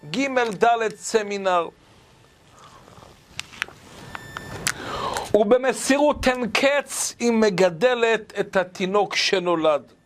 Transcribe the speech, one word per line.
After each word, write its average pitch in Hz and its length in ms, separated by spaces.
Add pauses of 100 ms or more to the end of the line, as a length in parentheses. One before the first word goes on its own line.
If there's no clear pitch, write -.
(120)
ג' 262 160 (360)
ד' 226 320
סמינר, 196 720 (3750)
ובמסירות 254 920
אין 254 240
קץ - 680
היא 240 120
מגדלת 220 1080
את 202 160
התינוק 185 600
שנולד. 160 760 (120)